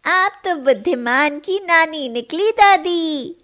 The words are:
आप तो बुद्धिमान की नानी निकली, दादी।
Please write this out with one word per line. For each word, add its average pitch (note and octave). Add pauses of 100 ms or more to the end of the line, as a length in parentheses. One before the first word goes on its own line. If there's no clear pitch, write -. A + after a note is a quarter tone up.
आप F#4
तो F4+
बुद्धिमान C4+
की F#4
नानी D#4+
निकली, D#4
दादी। E4+